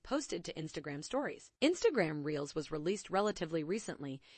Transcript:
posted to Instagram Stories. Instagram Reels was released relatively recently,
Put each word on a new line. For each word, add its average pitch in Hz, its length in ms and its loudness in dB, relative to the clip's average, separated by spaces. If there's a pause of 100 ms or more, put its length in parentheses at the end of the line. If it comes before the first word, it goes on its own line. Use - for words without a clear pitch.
posted 240 440 -2
to - 80 -6
Instagram 156 500 -6
Stories. - 480 -4 (100)
Instagram 208 640 4
Reels 147 300 -2
was 156 160 -2
released 160 400 -2
relatively 180 520 2
recently, 147 560 -4 (180)